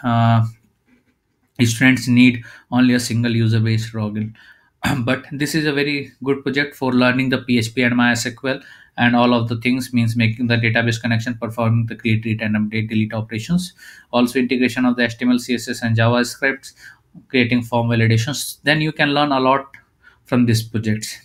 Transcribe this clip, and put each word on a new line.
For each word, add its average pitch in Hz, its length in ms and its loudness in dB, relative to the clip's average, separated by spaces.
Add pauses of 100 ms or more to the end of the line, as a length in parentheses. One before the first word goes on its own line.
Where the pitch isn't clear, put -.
uh, 117 440 2 (1160)
students 120 460 2
need 120 340 4 (280)
only 123 240 2
a 123 60 0
single 117 360 -2
user 113 240 2
based 110 320 -2
login. 107 400 -6 (520)
<clears throat> 139 160 -2
But 131 300 -4
this 143 240 -4
is 156 120 0
a 151 60 0
very 143 400 -2 (120)
good 135 180 -2
project 143 320 -2
for 131 180 -2
learning 127 380 2
the 131 80 0
P 120 200 0
H 113 160 -4
P 131 80 0
and 123 140 2
My 120 160 4
S 117 120 -2
Q 127 260 -6
L 139 100 -6 (380)
and 120 160 4
all 123 180 4
of 113 160 0
the 120 80 -4
things, 123 360 -2
means 117 240 0
making 113 320 0
the 117 80 2
database 113 440 0
connection, 117 400 -2
performing 113 460 0
the 113 80 -8
create, 110 300 0
read, 110 180 -4
and 107 140 0
update, 107 320 -2
delete 110 260 -2
operations, 113 600 -4 (360)
also 123 300 2
integration 127 440 0
of 123 120 2
the 120 80 2
H 113 140 -4
T 127 60 -6
M 123 80 2
L, 123 60 2
C 120 160 -6
S 117 140 -6
S, 120 140 -8
and 113 140 0
JavaScripts, 120 760 0 (560)
creating 123 340 0
form 117 260 -2
validations. 113 760 0
Then 156 160 2
you 151 120 -2
can 147 220 0
learn 147 180 0
a 135 80 0
lot 131 260 2 (580)
from 123 220 2
these 110 160 2
projects. 107 640 -6